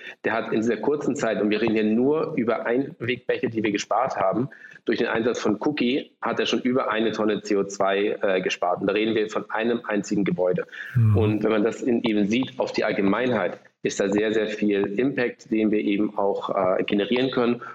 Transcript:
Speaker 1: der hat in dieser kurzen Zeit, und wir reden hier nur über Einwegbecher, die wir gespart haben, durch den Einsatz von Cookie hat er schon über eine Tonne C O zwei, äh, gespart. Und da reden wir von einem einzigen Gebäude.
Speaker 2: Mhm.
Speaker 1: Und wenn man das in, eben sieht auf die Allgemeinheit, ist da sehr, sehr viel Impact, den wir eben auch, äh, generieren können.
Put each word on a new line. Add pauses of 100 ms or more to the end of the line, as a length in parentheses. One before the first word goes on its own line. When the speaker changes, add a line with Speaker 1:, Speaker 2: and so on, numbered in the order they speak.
(260)
Speaker 1:
der
hat
in
dieser
kurzen
Zeit,
und
wir
reden
hier
nur
über
Einwegbecher,
die
wir
gespart
haben, (340)
durch
den
Einsatz
von
Cookie (100)
hat
er
schon
über
eine
Tonne
C
O
zwei,
äh,
gespart.
Und
da
reden
wir
von
einem
einzigen
Gebäude. (300)
Speaker 2:
Mhm.
Speaker 1:
Und
wenn
man
das
in,
eben
sieht
auf
die
Allgemeinheit, (240)
ist
da
sehr,
sehr
viel
Impact,
den
wir
eben
auch,
äh,
generieren
können. (140)